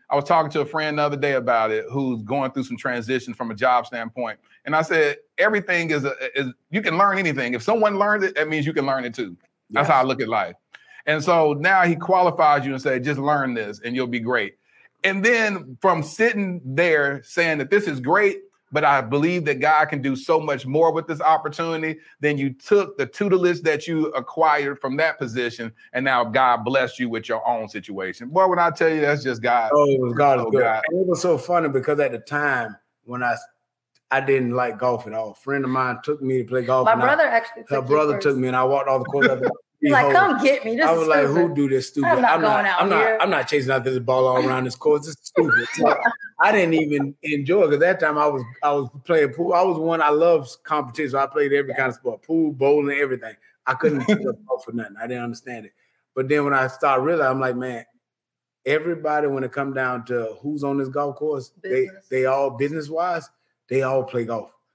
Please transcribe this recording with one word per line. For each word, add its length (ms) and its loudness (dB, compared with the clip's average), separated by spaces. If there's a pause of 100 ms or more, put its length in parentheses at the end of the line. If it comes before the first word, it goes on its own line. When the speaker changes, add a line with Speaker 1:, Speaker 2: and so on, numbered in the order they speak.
(100)
Speaker 1:
I 60 2
was 80 0
talking 280 2
to 80 0
a 60 -2
friend 320 -4
the 40 0
other 140 0
day 160 -2
about 400 2
it, 180 -2
who's 320 -4
going 300 -4
through 120 -6
some 120 -10
transition 580 -4
from 160 -8
a 40 -10
job 320 2
standpoint. 520 -8 (280)
And 100 0
I 60 4
said, 340 2 (220)
"Everything 520 0
is, 140 -2
a, 100 -4 (240)
is, 80 -2 (240)
you 120 -2
can 140 -2
learn 220 2
anything. 360 -2
If 80 -6
someone 360 2
learns 260 0
it, 120 -4
that 120 0
means 180 -2
you 60 -2
can 140 -2
learn 180 -2
it 100 -10
too." 220 -10 (340)
That's 180 0
Speaker 2:
Yes. 60 4
Speaker 1:
how 60 6
I 40 2
look 160 -2
at 80 -4
life. 260 -4 (520)
And 160 0
so 320 4
now 280 2
he 140 2
qualifies 680 2
you 80 -4
and 80 -6
said, 240 0
"Just 160 -2
learn 340 0
this 300 -6
and 120 -6
you'll 100 -2
be 140 -6
great." 340 -2 (480)
And 220 0
then 580 0
from 200 2
sitting 600 -2
there 600 0
saying 340 -2
that 120 -4
this 160 2
is 140 -4
great, 380 2 (340)
but 120 0
I 180 4
believe 420 0
that 160 -2
God 300 4
can 100 -4
do 160 -2
so 240 0
much 260 -4
more 260 2
with 140 -4
this 140 -6
opportunity, 800 -2 (220)
then 180 0
you 160 -4
took 420 0
the 100 -2
tutelage 540 0
that 260 -2
you 260 -2
acquired 680 0
from 160 -4
that 220 0
position, 540 -6 (200)
and 140 -4
now 180 2
God 400 2
blessed 340 0
you 120 -4
with 180 -8
your 180 -4
own 220 -2
situation. 640 -10
Boy, 180 4
when 100 2
I 120 2
tell 180 2
you, 140 0
that's 200 0
just 200 -4
God. 320 2
Speaker 2:
Oh, 100 6
it 160 2
was 140 -2
God 260 4
is 60 -2
Speaker 1:
Oh, 40 -2
Speaker 2:
good. 120 4
Speaker 1:
God. 260 0
Speaker 2:
And 140 -2
it 40 0
was 140 0
so 160 2
funny 320 0
because 320 0
at 120 0
the 60 -8
time 560 -4 (300)
when 180 -8
I, 140 0 (760)
I 100 2
didn't 320 2
like 260 -2
golf 280 -2
at 60 -10
all. 200 -6
A 20 -20
friend 300 -6
of 60 -4
mine 320 -2
took 200 -4
me 160 -2
to 60 -2
play 200 -2
golf, 220 2
Speaker 3:
My 80 6
Speaker 2:
and 80 2
I, 20 4
Speaker 3:
brother 200 4
actually 440 -2
Speaker 2:
her 80 -2
Speaker 3:
took 80 -2
you 100 -8
Speaker 2:
brother 200 4
Speaker 3:
first. 100 -4
Speaker 2:
took 140 2
me, 100 0
and 80 -2
I 80 2
walked 240 0
all 100 2
the 60 -4
course 240 2
out 120 0
the 100 -2 (160)
Speaker 3:
<laughs> 140 -20
He's 120 4
like, 120 6
Speaker 2:
hole. 100 4
Speaker 3:
"Come 280 4
get 220 2
me. 120 -4
This 100 2
Speaker 2:
I 80 4
Speaker 3:
is 60 2
Speaker 2:
was 80 0
like, 180 4
Speaker 3:
stupid." 220 2
Speaker 2:
"Who 60 -6
do 140 0
this 200 0
stupid? 200 0
Speaker 3:
"I'm 140 4
not 100 4
Speaker 2:
I'm 80 2
not, 140 2
Speaker 3:
going 120 0
out 140 0
Speaker 2:
I'm 80 2
not, 140 2
Speaker 3:
here." 180 2
Speaker 2:
I'm 100 2
not 180 -2
chasing 220 0
after 200 0
this 80 -2
ball 280 2
all 120 2 (100)
around 160 -2
this 120 -6
course. 280 2
This 120 -14
is 80 -20
stupid." 500 2
So 200 2 (260)
Speaker 3:
<laughs> 200 -10
Speaker 2:
I 120 4
didn't 220 2
even 480 -2
enjoy 420 0
it, 60 2
'cause 100 2
that 200 2
time 160 0
I 100 2
was, 160 -2 (200)
I 100 2
was 160 -2 (160)
playing 300 2
pool. 180 -2
I 100 4
was 160 2
one, 220 0
I 80 4
love 400 4 (140)
competition. 560 -4
I 80 2
played 260 0
every 220 0
kind 160 0
of 60 -8
sport, 260 -6
pool, 300 0
bowling, 460 2
everything. 360 -4 (320)
I 80 0
couldn't 260 0
Speaker 3:
<laughs> 60 -6
Speaker 2:
play 180 2 (220)
golf 180 -6
for 80 -12
nothing. 260 -8
I 80 -8
didn't 180 -8
understand 420 -12
it. 60 -20 (420)
But 160 -4
then 140 2
when 100 0
I 140 2
started 340 0
realizing, 300 2
I'm 80 -2
like, 160 -2
"Man, 280 -8 (840)
everybody, 600 -2
when 180 -2
it 80 -8
come 220 -4
down 320 -4
to 340 -6
who's 240 -6
on 140 -2
this 100 -4
golf 280 -4
course, 360 -6 (100)
they, 60 -10 (180)
Speaker 3:
Business. 220 -18
Speaker 2:
they 180 0
all 240 0
business-wise, 800 -4 (400)
they 140 0
all 220 0
play 200 -4
golf." 260 -8 (240)